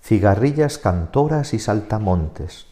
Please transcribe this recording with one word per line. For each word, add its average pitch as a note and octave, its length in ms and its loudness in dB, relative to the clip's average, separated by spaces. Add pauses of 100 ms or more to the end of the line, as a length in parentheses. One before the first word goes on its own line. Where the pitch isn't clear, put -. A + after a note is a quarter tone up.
"Cigarrillas A2+ 760 2
cantoras C#3 760 0
y A2+ 60 -2
saltamontes" G2+ 1120 -2